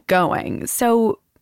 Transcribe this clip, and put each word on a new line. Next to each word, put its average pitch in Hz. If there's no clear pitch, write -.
going. -
So 233